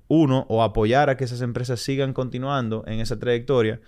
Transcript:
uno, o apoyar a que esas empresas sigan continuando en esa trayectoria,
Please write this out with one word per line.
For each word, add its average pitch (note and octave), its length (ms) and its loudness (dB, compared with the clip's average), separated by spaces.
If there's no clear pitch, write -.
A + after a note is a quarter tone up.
uno, C#3 420 4
o A2 140 2
apoyar A2+ 480 2
a B2+ 60 0
que C3 80 -4
esas A#2+ 180 -6
empresas A#2+ 380 -4
sigan C3+ 320 -2
continuando B2+ 760 -4
en A2 140 -4
esa A2 180 -4
trayectoria, A#2+ 680 0